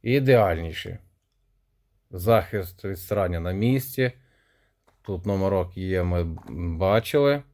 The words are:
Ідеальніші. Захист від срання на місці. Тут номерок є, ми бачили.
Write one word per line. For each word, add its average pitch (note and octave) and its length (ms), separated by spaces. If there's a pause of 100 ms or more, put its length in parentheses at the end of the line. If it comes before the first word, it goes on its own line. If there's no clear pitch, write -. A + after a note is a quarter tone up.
Ідеальніші. G2 960 (1120)
Захист F#2+ 720
від G2 140
срання F#2 420
на F2 120
місці. B2+ 600 (920)
Тут F#2 240
номерок F#2+ 500
є, F#2 260
ми F2+ 220 (520)
бачили. C#3 680 (120)